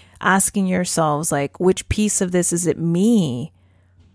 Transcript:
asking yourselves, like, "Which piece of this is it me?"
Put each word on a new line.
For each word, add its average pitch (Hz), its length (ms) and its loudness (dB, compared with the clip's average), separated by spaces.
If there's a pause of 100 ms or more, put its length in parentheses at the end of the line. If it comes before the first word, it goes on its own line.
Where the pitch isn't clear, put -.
(200)
asking 190 460 0
yourselves, 160 640 -2
like, 143 260 -4
"Which 185 300 0
piece 208 320 -2
of 180 100 0
this 180 220 0
is 175 140 -2
it - 120 0
me?" 170 760 0 (640)